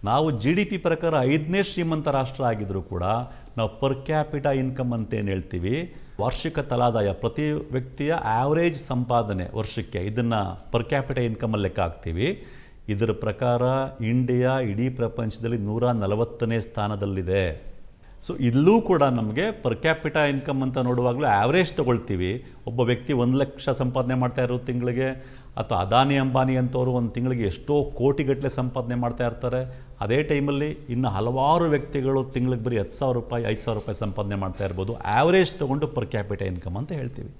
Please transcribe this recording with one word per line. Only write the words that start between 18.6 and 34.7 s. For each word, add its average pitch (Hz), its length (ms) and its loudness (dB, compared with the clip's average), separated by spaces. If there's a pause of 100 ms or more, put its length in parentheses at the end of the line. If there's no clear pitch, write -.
ಕೂಡ 185 220 4
ನಮಗೆ 131 600 2
per 117 120 2
capita 151 640 2
income 135 240 -2
ಅಂತ 127 160 0
ನೋಡುವಾಗ್ಲೂ 123 480 2
ಆವರೇಜ್ 123 460 4
ತಗೊಳ್ತೀವಿ. 113 720 0 (220)
ಒಬ್ಬ 117 140 -2
ವ್ಯಕ್ತಿ 123 320 2
ಒಂದ್ 123 240 4
ಲಕ್ಷ 135 320 0
ಸಂಪಾದನೆ 127 460 0
ಮಾಡ್ತಾ 127 280 0
ಇರೋ 123 160 0
ತಿಂಗಳಿಗೆ, 123 500 -2 (480)
ಅಥವಾ 113 220 -2
ಅದಾನಿ 123 380 6
ಅಂಬಾನಿ 131 400 4
ಅಂತವ್ರು 127 340 2
ಒಂದ್ 120 200 0
ತಿಂಗಳಿಗೆ 120 340 -2
ಎಷ್ಟೋ 143 400 0
ಕೋಟಿಗಟ್ಟಲೆ 139 640 0
ಸಂಪಾದನೆ 123 460 -2
ಮಾಡ್ತಾ 120 320 -2
ಇರ್ತಾರೆ. 127 640 -4 (120)
ಅದೇ 117 220 2
ಟೈಮಲ್ಲಿ 147 560 0 (100)
ಇನ್ನು 123 200 0
ಹಲವಾರು 131 560 2
ವ್ಯಕ್ತಿಗಳು 135 600 0
ತಿಂಗಳಿಗೆ 127 400 0
ಬರೀ 120 140 0
ಹತ್ತು 101 160 -2
ಸಾವಿರ 131 200 0
ರೂಪಾಯಿ, 117 300 -2
ಐದು 107 160 0
ಸಾವಿರ 110 180 -2
ರೂಪಾಯಿ 104 160 -6
ಸಂಪಾದನೆ 101 400 -4
ಮಾಡ್ತಾ 98 300 -4
ಇರ್ಬೋದು. 95 320 -2